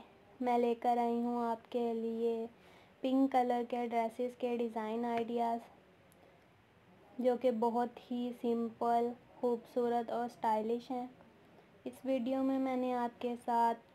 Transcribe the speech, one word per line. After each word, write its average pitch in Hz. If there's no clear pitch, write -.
मैं 247
लेकर 240
आई 233
हूँ 240
आपके 233
लिए 226
pink 269
color 247
के 240
dresses 233
के 240
design 226
ideas, 233
जो 247
कि 254
बहुत 240
ही 247
simple, 233
खूबसूरत 240
और 233
stylish 226
हैं। 254
इस -
video 262
में 269
मैंने 254
आपके 240
साथ 233